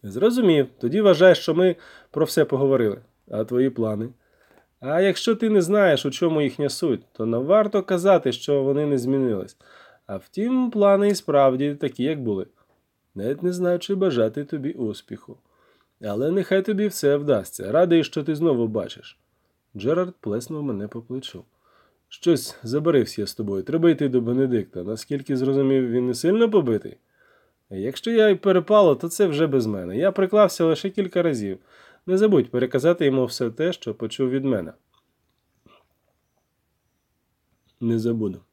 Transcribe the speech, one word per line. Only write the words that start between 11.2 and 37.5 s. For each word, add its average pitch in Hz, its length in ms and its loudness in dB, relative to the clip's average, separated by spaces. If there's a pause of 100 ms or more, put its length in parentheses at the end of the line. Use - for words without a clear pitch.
такі, 143 280 -6
як 147 200 -2
були". 101 240 -4 (680)
"Навіть 127 280 -6
не 180 100 -2
знаю, 175 260 -2
чи 202 160 -6
бажати 143 500 0
тобі 143 280 -8
успіху. - 640 -10 (680)
Але 110 280 -4
нехай 190 320 0
тобі 208 240 -2
все 147 300 0
вдасться. 117 560 -2
Радий, 165 320 4
що 147 200 -6
ти 156 100 -4
знову 139 340 0
бачиш". - 500 -8 (580)
Джерард 165 440 -4
плеснув 117 420 -8
мене 104 260 -6
по 117 140 -14
плечу. 127 420 -14 (640)
"Щось - 540 -2
забарився 131 600 0
я 98 40 -6
з - 80 -12
тобою. 101 280 -6
Треба 165 280 2
йти 147 180 0
до 123 120 2
Бенедикта. 120 640 -2
Наскільки 131 540 -6
зрозумів, 135 540 0
він 123 160 0
не 123 80 -2
сильно 214 360 2
побитий?" 127 460 0 (760)
"Якщо 107 400 -8
я 220 180 4
й 196 60 6
перепало, 185 600 4
то 170 140 -6
це 202 180 0
вже 156 200 0
без 131 200 0
мене. 95 300 -6
Я 185 160 0
приклався 196 520 2
лише 165 260 0
кілька 180 320 -4
разів. 107 360 -4 (480)
Не 185 120 0
забудь 196 320 4
переказати 135 540 0
йому 131 200 2
все 120 260 -4
те, 160 220 -4
що 107 220 -10
почув 123 360 -4
від 135 140 -4
мене". 95 280 -4 (3000)